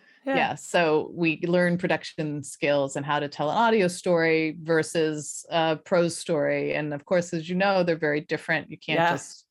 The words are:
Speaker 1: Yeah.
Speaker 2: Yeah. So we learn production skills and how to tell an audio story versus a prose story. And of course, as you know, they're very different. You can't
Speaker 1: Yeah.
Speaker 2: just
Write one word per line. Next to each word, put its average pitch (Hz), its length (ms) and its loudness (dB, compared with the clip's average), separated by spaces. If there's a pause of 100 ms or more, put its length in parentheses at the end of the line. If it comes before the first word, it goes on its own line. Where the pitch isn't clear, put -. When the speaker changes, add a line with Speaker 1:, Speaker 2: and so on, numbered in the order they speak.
(260)
Speaker 1:
Yeah. 269 100 -2
Speaker 2:
Yeah. - 180 0
So 156 600 2
we 165 300 -2
learn 175 340 2
production 156 640 -4
skills 143 520 0
and 143 100 -4
how 147 140 0
to 143 80 -2
tell 147 220 -4
an - 60 -2
audio 220 320 4
story 165 720 0
versus 156 880 -2
a 160 260 2
prose 170 400 0
story. 143 580 -2
And 147 180 -4
of 143 140 -10
course, 175 260 0
as 165 160 -4
you 185 60 -4
know, 190 280 2
they're 170 140 2
very 151 240 0
different. 156 500 -4
You 156 60 -14
can't 156 240 -2
Speaker 1:
Yeah. 170 120 4
Speaker 2:
just - 380 -10